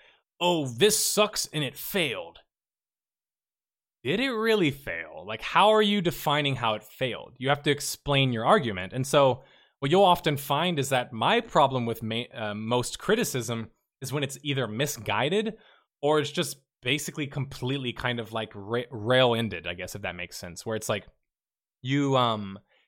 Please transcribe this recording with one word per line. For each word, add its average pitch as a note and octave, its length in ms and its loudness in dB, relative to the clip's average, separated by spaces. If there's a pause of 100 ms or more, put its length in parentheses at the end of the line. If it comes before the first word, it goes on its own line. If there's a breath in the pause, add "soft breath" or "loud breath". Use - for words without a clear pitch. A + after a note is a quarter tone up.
(400 soft breath)
"Oh, E3+ 280 2
this C3+ 280 2
sucks - 500 0
and D3+ 180 -4
it B2 120 -8
failed." G#2+ 600 -4 (1700)
Did E3 160 -2
it C4+ 100 -2
really A3 400 2
fail? E2 560 -8
Like, G#2+ 160 -8
how F#3+ 280 4
are G#3+ 120 6
you G#3 180 2
defining D3 540 0
how A2+ 200 0
it G#2 100 -8
failed? A2+ 540 -8
You B2 100 -2
have C#3 160 0
to D3+ 80 4
explain C#3 600 0
your A2+ 140 -2
argument. A2+ 460 2
And B2+ 120 -4
so C3+ 380 4 (380 soft breath)
what C#3 100 -2
you'll F#3+ 140 6
often E3+ 320 4
find D#3 420 -2
is C3+ 120 -2
that B2 220 0
my C3+ 280 4
problem C3 440 4
with A#2 160 -4
ma-, A2+ 320 -6
uh, G#2+ 220 -6
most A#2 460 -2
criticism A#2+ 680 -2 (300)
is B2+ 120 -10
when D3 100 -2
it's C#3 220 -6
either C3+ 240 -2
misguided B2+ 840 -2 (460 soft breath)
or D3+ 200 4
it's C#3 100 -2
just D#3+ 280 -4 (240)
basically D3 440 -4
completely C3 680 -6
kind A#2+ 280 -4
of, G#2+ 120 -10
like, A2 220 -6
ra-, G#2+ 280 -6 (100)
rail-ended, A2+ 760 2
I F2 80 -6
guess, F2+ 220 -10
if G2+ 60 -14
that F#2 120 -6
makes F2 220 -12
sense, F2 280 -14
where A2+ 120 -4
it's G#2 120 -6
like, G#2+ 160 -2 (800)
you, C3+ 340 2
um, G#2+ 440 0 (280)